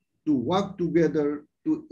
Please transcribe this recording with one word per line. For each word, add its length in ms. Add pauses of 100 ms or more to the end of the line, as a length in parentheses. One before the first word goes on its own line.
(260)
to 80
work 440
together 680 (200)
to 260